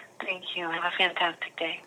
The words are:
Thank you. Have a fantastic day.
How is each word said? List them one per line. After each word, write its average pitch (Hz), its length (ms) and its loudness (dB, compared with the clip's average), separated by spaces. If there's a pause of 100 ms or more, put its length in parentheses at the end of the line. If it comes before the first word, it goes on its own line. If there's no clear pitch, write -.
(200)
Thank 185 240 -4 (120)
you. 175 140 -2
Have 170 140 -2
a 175 140 2
fantastic 175 600 2
day. 165 300 -2